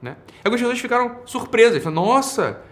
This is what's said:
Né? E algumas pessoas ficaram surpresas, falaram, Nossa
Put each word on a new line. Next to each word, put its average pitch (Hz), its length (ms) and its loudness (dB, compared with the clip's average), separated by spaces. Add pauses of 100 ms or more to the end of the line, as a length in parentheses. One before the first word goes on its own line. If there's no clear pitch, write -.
Né? 123 140 -14 (140)
E - 180 -8
algumas 233 140 -2
pessoas 240 180 -2
ficaram 247 460 -2
surpresas, 233 580 2
falaram, 165 200 -2
Nossa 226 580 0 (100)